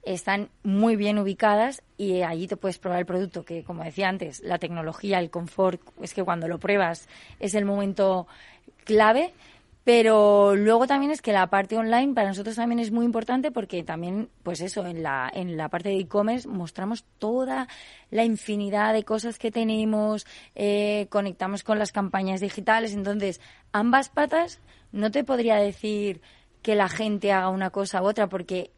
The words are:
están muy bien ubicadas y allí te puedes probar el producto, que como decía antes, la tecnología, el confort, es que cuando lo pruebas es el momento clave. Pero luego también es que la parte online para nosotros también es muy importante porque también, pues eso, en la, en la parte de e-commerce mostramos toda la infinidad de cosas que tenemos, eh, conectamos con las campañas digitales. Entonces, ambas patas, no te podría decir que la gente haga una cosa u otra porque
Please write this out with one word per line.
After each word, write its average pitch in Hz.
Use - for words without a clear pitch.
están 202
muy 214
bien 208
ubicadas 208
y 185
allí 170
te 180
puedes 190
probar 180
el 175
producto, 180
que 170
como 165
decía 185
antes, 180
la 175
tecnología, 170
el 170
confort, 180
es -
que 196
cuando 170
lo 170
pruebas 190
es 196
el 208
momento 196
clave. 220
Pero 208
luego 226
también 277
es 311
que 214
la 185
parte 196
online 233
para 220
nosotros 202
también 233
es 220
muy 233
importante 240
porque 190
también, 175
pues 170
eso, 190
en 170
la, 135
en 180
la 156
parte 175
de 196
e-commerce 208
mostramos 190
toda 254
la 220
infinidad 208
de 220
cosas 220
que 226
tenemos, 214
eh, 208
conectamos 196
con 214
las 208
campañas 190
digitales. 214
Entonces, 202
ambas 240
patas, 320
no 208
te 269
podría 233
decir 208
que 214
la 196
gente 208
haga 190
una 190
cosa 196
u -
otra 208
porque 185